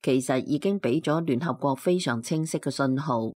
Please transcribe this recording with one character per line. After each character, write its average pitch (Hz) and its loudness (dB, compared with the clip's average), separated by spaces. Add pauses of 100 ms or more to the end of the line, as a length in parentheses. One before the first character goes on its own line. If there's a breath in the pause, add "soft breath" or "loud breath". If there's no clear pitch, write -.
其 135 4
實 131 0
已 147 0
經 196 0
俾 139 2
咗 156 0
聯 131 2
合 165 -4
國 139 0
非 180 0
常 123 -2
清 160 0
晰 156 -4
嘅 147 -2
信 131 0
號 123 -2